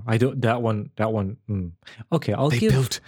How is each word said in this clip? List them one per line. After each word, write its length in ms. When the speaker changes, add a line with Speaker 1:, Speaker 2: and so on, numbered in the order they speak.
Speaker 1:
I 100
don't. 240
That 220
one, 320
that 160
one. 240
Mm. 220
Okay, 200
I'll 160
Speaker 2:
They 100
Speaker 1:
give 120
Speaker 2:
built, 360